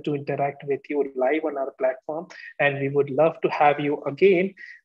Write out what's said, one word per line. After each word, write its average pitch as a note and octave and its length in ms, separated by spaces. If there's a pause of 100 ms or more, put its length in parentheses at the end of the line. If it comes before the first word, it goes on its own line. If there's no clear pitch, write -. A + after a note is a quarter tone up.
to D3 120
interact C#3 480
with C#3 240
you C#3 280
live D3 280
on C#3+ 120
our C3+ 220
platform, D3+ 480 (340)
and C#3+ 180
we C#3 100
would C#3+ 220
love D#3 300
to - 80
have D3 320
you D3 240
again F#3 500 (300)